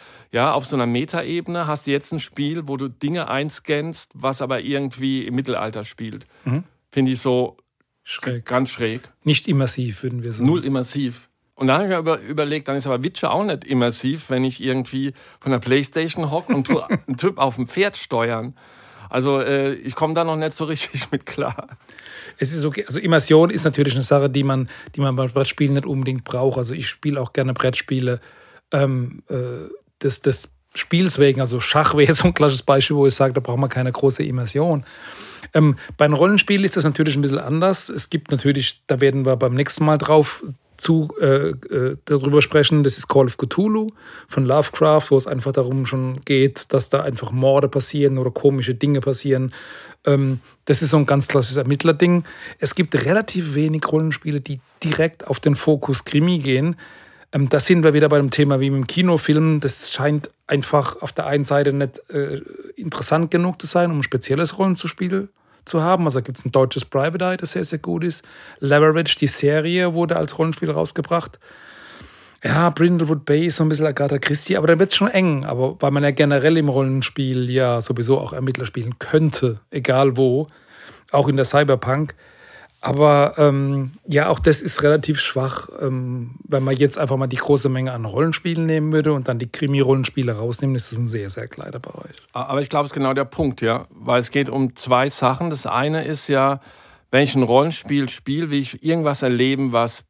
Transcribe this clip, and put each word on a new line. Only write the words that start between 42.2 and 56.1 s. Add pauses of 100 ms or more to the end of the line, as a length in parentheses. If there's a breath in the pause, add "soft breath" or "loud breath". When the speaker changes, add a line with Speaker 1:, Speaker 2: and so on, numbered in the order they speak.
Speaker 2:
sprechen,
das
ist
Call
of
Cthulhu (420 loud breath)
von
Lovecraft,
wo
es
einfach
darum
schon
geht,
dass
da
einfach
Morde
passieren
oder
komische
Dinge
passieren. (500 loud breath)
Ähm, (260 soft breath)
das
ist
so
ein
ganz
klassisches
Ermittlerding. (340 loud breath)
Es
gibt (120)
relativ
wenig
Rollenspiele,
die (240)
direkt
auf
den
Fokus
Krimi